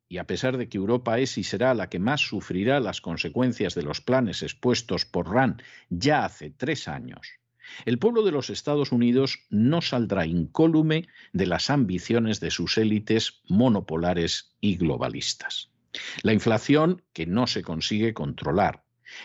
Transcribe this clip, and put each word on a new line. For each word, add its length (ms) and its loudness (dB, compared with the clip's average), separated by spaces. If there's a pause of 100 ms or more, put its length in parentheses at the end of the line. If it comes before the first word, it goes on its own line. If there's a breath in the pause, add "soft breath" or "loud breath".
y 80 -8
a 100 -6
pesar 300 -2
de 100 -4
que 100 -8
Europa 420 0
es 180 -2
y 80 -4
será 280 2
la 140 -2
que 120 -6
más 200 0
sufrirá 640 0
las 180 -4
consecuencias 760 -2
de 80 -4
los 180 -6
planes 420 0
expuestos 600 -2
por 280 -4
ran 280 2 (280 loud breath)
ya 360 0
hace 240 -12
tres 400 -6
años, 400 -12 (560 loud breath)
el 120 0
pueblo 260 2
de 100 2
los 160 -2
Estados 420 -2
Unidos 480 2 (100)
no 320 4
saldrá 440 0
incólume 840 2 (240 loud breath)
de 140 0
las 240 0
ambiciones 720 0
de 100 -4
sus 260 -2
élites 720 0
monopolares 1120 0
y 160 2
globalistas. 960 -4 (520 loud breath)
La 100 4
inflación 680 4 (120)
que 120 -6
no 220 0
se 140 -4
consigue 520 -2
controlar, 680 -2 (420 loud breath)